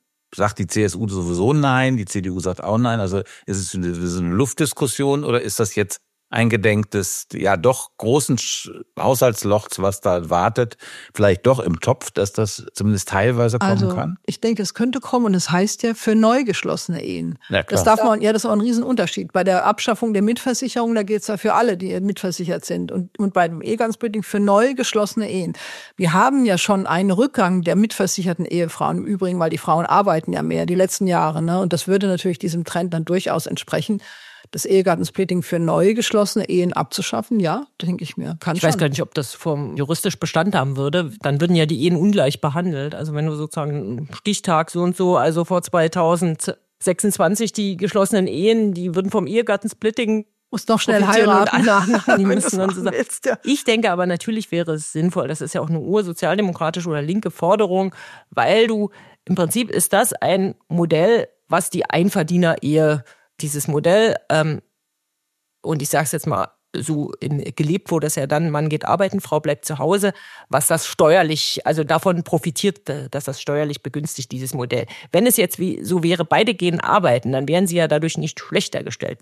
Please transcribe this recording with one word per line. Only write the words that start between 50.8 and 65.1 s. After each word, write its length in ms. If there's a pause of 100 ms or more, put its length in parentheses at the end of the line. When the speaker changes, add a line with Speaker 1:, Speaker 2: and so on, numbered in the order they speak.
Speaker 3:
profitieren 280
und 220
Speaker 2:
heiraten. 40
Speaker 3:
alle 180
anderen, 460
die 40
Speaker 2:
<laughs> 60
Wenn 60
Speaker 3:
müssen 80
Speaker 2:
du's 80
Speaker 3:
dann 180
so 60
Speaker 2:
machen 80
Speaker 3:
sagen. 140
Speaker 2:
willst, 280
ja. 180
Speaker 3:
Ich 200
denke 280
aber, 140
natürlich 460
wäre 220
es 200
sinnvoll, 340
das 140
ist 140
ja 60
auch 80
eine 100
ursozialdemokratische 1080
oder 140
linke 300
Forderung, 640 (340)
weil 380
du, 240 (340)
im 80
Prinzip 380
ist 200
das 220
ein 400 (140)
Modell, 600 (180)
was 240
die 180
Einverdiener-Ehe, 1120 (380)
dieses 260
Modell, 480 (140)
ähm, 320 (1000)